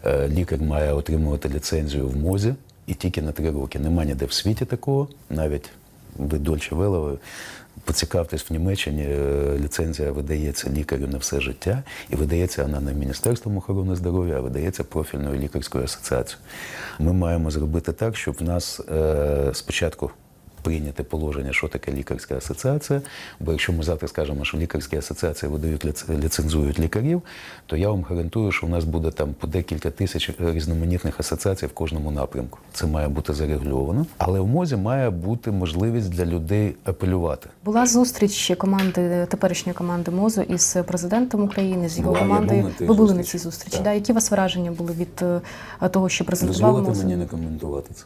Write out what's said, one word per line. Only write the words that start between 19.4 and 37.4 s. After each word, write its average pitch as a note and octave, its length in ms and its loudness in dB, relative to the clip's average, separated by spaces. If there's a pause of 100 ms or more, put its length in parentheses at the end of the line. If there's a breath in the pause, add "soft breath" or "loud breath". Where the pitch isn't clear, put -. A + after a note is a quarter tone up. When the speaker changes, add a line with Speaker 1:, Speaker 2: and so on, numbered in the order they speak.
Speaker 1:
спочатку - 580 -2 (500)
прийняти D2 420 -2
положення, D2 500 -4
що - 140 -2
таке - 240 -4
лікарська C#2 460 -4
асоціація. C#3 640 -2 (380 loud breath)
Бо D#2+ 120 -2
якщо D#2+ 220 0
ми D#2+ 100 0
завтра D#2+ 240 -2
скажемо, C#2+ 380 -2
що - 120 -2
лікарські D#2 400 -2
асоціації D2+ 540 -2
видають D2+ 340 -2
ліц-, D2+ 380 -2
ліцензують D#2 560 2
лікарів, B2+ 420 2 (440 loud breath)
то D#2 120 -2
я G2 120 2
вам G2 200 0
гарантую, F2+ 420 0
що E2 160 -2
в - 20 0
нас F2 140 2
буде D#2+ 280 0
там D2 280 -2
по D2+ 80 -4
декілька E2 440 -2
тисяч - 480 -2
різноманітних E2+ 800 0
асоціацій F#2+ 460 0
в C#2+ 80 -6
кожному D2+ 380 -2
напрямку. C2+ 480 -4 (140)
Це - 140 -2
має D2+ 200 0
бути C#2+ 260 -2
зарегульовано. C#2+ 720 0 (120)
Але F#2+ 220 2
в F#2+ 80 2
мозі D3 280 2
має A#2+ 340 2
бути G2+ 420 -2
можливість G2 580 0
для F2 160 0
людей F2+ 580 2
апелювати. F2+ 680 0 (160)